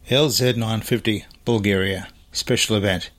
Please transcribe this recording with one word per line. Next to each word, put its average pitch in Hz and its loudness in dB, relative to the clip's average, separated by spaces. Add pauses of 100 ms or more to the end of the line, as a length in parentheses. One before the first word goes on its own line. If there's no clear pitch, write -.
L 139 2
Z 123 2
nine 113 -2
fifty, 107 -2 (180)
Bulgaria, 98 0 (240)
special - 0
event. 95 0